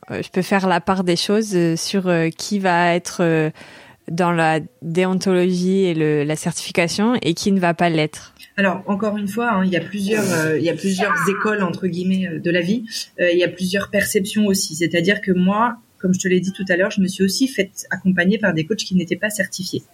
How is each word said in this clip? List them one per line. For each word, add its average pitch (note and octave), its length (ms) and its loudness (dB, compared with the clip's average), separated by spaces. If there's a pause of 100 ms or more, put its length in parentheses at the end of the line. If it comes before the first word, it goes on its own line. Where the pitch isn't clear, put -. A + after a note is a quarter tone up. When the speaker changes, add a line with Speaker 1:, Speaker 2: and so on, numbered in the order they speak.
(100)
Speaker 1:
je - 200 -6
peux F#3 120 0
faire F#3+ 240 0
la F3 140 2
part F#3+ 240 0
des F3 120 2
choses, G#3 380 0
euh, E3+ 220 2
sur, F#3 320 -2
euh, E3 220 2
qui - 280 -4
va F3 360 4
être, - 280 -4
euh, D#3+ 280 2 (600)
dans F3 220 0
la D#3+ 280 2 (200)
déontologie F#3 1040 2
et F3 100 0
le, D3+ 300 0
la D3+ 120 -2
certification F3+ 840 -2
et E3 140 0
qui G3+ 180 0
ne G3 80 2
va E3+ 140 2
pas F3 160 2
l'être ? D3+ 440 -2 (220)
Speaker 2:
Alors, G3 300 0
encore G#3 320 -2
une G3+ 100 -4
fois, A#3 240 -2
hein, F#3+ 120 2
il F#3 60 2
y E3+ 60 2
a D#3+ 40 0
plusieurs, G3+ 520 -2
euh, D#3 260 2
il C3+ 60 0
y E3+ 60 2
a E3 40 -2
plusieurs F#3+ 380 0 (160)
écoles, G#3 340 0
entre F#3 240 -2
guillemets, F3+ 420 0
euh, D#3+ 120 -6
de E3+ 100 -2
la F3+ 120 2
vie. G#3+ 220 -2 (360)
Euh, F3 100 2
il F3 80 4
y F3 60 4
a E3+ 40 0
plusieurs F#3+ 420 -4
perceptions G3+ 560 0
aussi. F#3+ 280 0
C'est-à-dire E3+ 460 0
que G3 120 -2
moi, G#3 440 2 (220)
comme F#3 160 0
je F#3 60 -2
te F#3+ 80 -4
l'ai F#3 120 4
dit F#3+ 120 -4
tout G3+ 180 -8
à F3 60 2
l'heure, G3 140 2
je G3 120 0
me F3+ 60 2
suis F#3 140 -4
aussi G3 240 2
faite - 440 -6
accompagner F#3 480 2
par G3 160 0
des D#3+ 100 -2
coachs G#3 140 -2
qui - 160 -4
n'étaient F3 220 0
pas G#3+ 140 -4
certifiés. F#3 520 -6 (120)